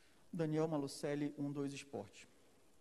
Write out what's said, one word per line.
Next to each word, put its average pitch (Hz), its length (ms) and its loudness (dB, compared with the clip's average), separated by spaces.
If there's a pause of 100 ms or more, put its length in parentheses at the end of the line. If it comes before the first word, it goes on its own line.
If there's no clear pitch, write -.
(320)
Daniel 156 340 4
Malucelli, 147 720 0
um 143 140 0
dois 139 220 -2
Esporte. - 520 -8 (540)